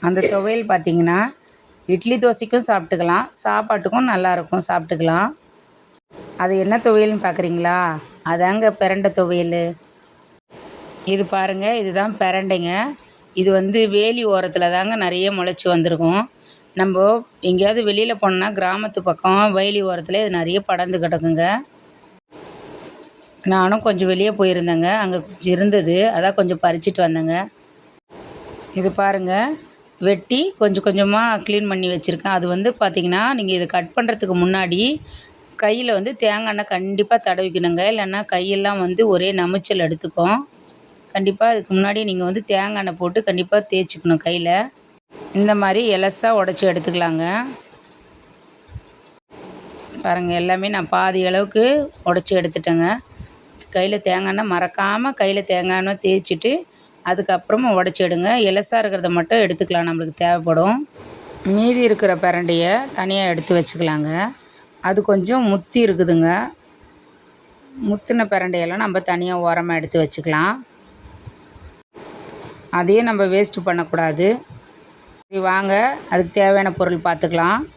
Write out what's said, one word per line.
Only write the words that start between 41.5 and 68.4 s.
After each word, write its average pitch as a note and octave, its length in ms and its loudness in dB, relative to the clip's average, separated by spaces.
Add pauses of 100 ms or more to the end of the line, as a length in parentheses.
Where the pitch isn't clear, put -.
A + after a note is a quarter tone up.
இதுக்கு G#3 240 -4
முன்னாடி G#3 240 0 (100)
நீங்க F3+ 180 -2
வந்து G#3 220 -4
தேங்காய் G3 320 -2
எண்ணெய் F3 180 -6
போட்டு F3+ 280 0
கண்டிப்பா F#3 280 2 (160)
தேய்ச்சிக்கணும் E3+ 540 0
கையில. F3 340 0 (800)
இந்த G#3 120 4 (120)
மாதிரி G3 180 2 (160)
எலசா G3 320 2 (100)
உடைச்சி F#3 320 0
எடுத்துக்கலாங்க. E3+ 540 -2 (2750)
பாருங்க, F3 260 0 (120)
எல்லாமே F#3 240 0 (100)
நான் E3 180 -4
பாதி F#3 340 2
அளவுக்கு G3+ 340 2 (460)
உடைச்சி F3+ 300 0
எடுத்துட்டேங்க. E3 480 0 (840)
கையில G3 300 0
தேங்காய் F#3+ 280 0
எண்ணெய் G#3 200 -2
மறக்காம G3 640 -2
கையில G3 300 0
தேங்காய் F#3 320 0
எண்ணெய் G3 240 -2
தேய்ச்சிட்டு F#3+ 480 0 (580)
அதுக்கப்புறமா G3+ 580 0 (100)
உடைச்சி F#3 280 0
எடுங்க. F3 240 0 (180)
எலசா G3+ 320 0
இருக்கிறத F#3+ 360 -2
மட்டும் F#3+ 280 2
எடுத்துக்கலாம், F3 440 0
நம்மளுக்கு E3 340 -4
தேவைப்படும். E3+ 560 2 (800)
மீதி A#3+ 320 2
இருக்கிற G#3 240 2 (100)
பிரண்டைய E3+ 420 2 (320)
தனியா F#3+ 360 -2
எடுத்து D#3+ 260 -2
வச்சுக்கலாங்க. D#3 500 -2 (800)
அது F#3+ 100 2 (120)
கொஞ்சம் G#3 400 2
முத்தி G3 360 0
இருக்குதுங்க. E3+ 440 4 (1600)
முத்தின A3 420 0
பிரண்டையெல்லாம் F3+ 520 -2